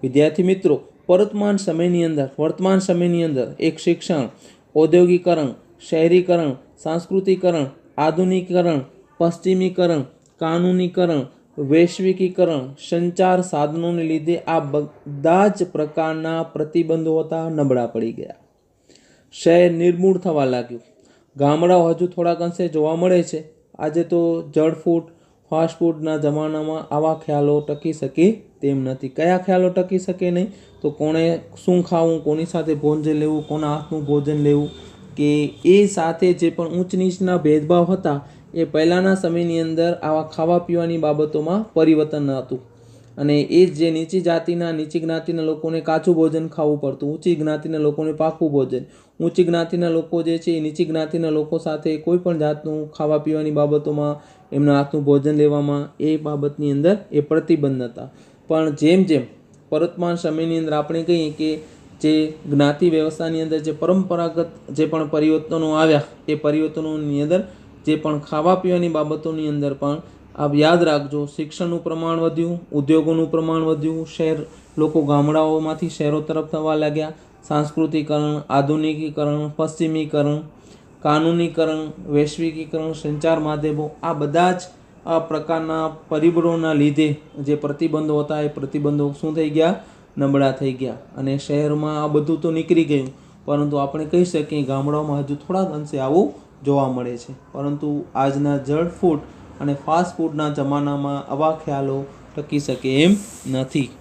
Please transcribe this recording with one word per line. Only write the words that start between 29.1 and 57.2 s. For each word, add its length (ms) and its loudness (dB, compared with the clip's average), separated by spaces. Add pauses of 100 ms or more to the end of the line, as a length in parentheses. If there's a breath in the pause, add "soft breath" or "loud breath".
ખ્યાલો 320 2
ટકી 300 0
શકે 320 -2
નહીં? 160 0 (340 loud breath)
તો 100 -2
કોણે 480 0 (260)
શું 180 4
ખાવું, 400 2
કોની 220 0
સાથે 300 -2
ભોજન 380 0
લેવું, 340 -2
કોના 260 -2
હાથનું 320 -6
ભોજન 300 0
લેવું, 340 2 (480 loud breath)
કે 360 0 (120)
એ 220 8
સાથે 460 0
જે 160 2
પણ 180 -4
ઊંચ 280 -2
નીચના 420 0
ભેદભાવ 540 4
હતા, 300 -2 (320 loud breath)
એ 100 -2
પહેલાંના 520 2
સમયની 440 -2
અંદર 340 0
આવા 300 -2
ખાવા 340 0
પીવાની 400 0
બાબતોમાં 760 0
પરિવર્તન 480 4
ન 100 0
હતું. 280 -6 (580 soft breath)
અને 240 2
એ 240 6
જ 80 -2
જે 180 0
નીચી 300 -2
જાતિના, 500 0
નીચી 280 -4
જ્ઞાતિના 440 -4
લોકોને 380 -4
કાચું 340 2
ભોજન 320 2
ખાવું 340 0
પડતું, 300 -4
ઊંચી 240 0
જ્ઞાતિના 420 -4
લોકોને 360 0
પાકું 380 0
ભોજન, 320 0 (360 soft breath)
ઊંચી 240 2
જ્ઞાતિના 460 0
લોકો 320 -2
જે 160 0
છે 140 -2
એ 80 0
નીચી 260 -2
જ્ઞાતિના 440 -2
લોકો 280 0
સાથે 400 -2
કોઈ 200 0
પણ 200 0
જાતનું 540 -4
ખાવા 260 0
પીવાની 340 -2
બાબતોમાં, 680 0 (320 loud breath)
એમના 240 4
હાથનું 280 0
ભોજન 320 4
લેવામાં, 640 0
એ 180 0
બાબતની 540 -4
અંદર 260 4 (140)
એ 100 2